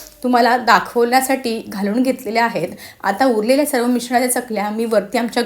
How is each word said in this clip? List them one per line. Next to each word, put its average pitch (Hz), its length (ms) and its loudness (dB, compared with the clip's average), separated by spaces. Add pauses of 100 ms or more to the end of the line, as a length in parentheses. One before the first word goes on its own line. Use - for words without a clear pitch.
(240)
तुम्हाला 247 340 4
दाखवण्यासाठी 240 1080 0
घालून 208 360 -2
घेतलेल्या 233 420 -2
आहेत. 180 220 -2 (360)
आता 202 220 0
उरलेल्या 254 400 2
सर्व 247 200 0
मिश्रणाच्या 247 560 0
चकल्या 208 280 -6
मी 220 160 -4
वरती 214 320 0
आमच्या 240 280 -2